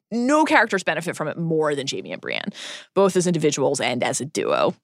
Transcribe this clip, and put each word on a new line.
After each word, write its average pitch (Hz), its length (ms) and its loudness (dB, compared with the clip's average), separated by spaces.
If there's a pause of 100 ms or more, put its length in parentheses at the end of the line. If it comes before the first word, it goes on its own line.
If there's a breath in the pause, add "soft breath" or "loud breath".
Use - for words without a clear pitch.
(120)
no 269 340 2
characters 233 380 2
benefit 165 320 -4
from 151 120 -4
it - 100 -6
more 156 360 0
than 139 160 -4
Jaime - 220 -8
and - 100 -10
Brienne, - 280 -6 (440 loud breath)
both 190 220 4
as 180 100 4
individuals 151 540 2
and 120 240 0
as - 180 -2
a 123 40 -6
duo. 71 580 0